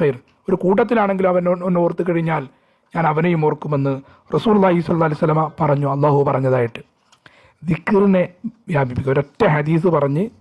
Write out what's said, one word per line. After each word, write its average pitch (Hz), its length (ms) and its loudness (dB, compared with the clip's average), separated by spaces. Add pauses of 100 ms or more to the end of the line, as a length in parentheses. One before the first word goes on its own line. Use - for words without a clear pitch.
ഖൈർ, 143 160 0 (320)
ഒരു 160 80 0
കൂട്ടത്തിലാണെങ്കിൽ 196 720 0
അവൻ 180 380 0
എന്നെ 175 140 0
ഓർത്തു 170 300 0
കഴിഞ്ഞാൽ 160 380 -2 (480)
ഞാൻ 170 100 0
അവനെയും 160 380 0
ഓർക്കുമെന്ന് 139 580 -2 (320)
റസൂലുള്ളാഹി 190 460 2
സ്വല്ലല്ലാഹി 160 320 0
അലൈഹി 151 120 -4
വസല്ലമ 156 260 0 (100)
പറഞ്ഞു, 143 300 0
അല്ലാഹു 143 340 2
പറഞ്ഞതായിട്ട്. 131 580 -2 (840)
ദിക്റിനെ 190 640 2 (180)
വ്യാപിപ്പിക്കുക. 131 640 -4
ഒരൊറ്റ 143 320 -2
ഹദീസ് 156 420 0
പറഞ്ഞ് 151 420 0 (120)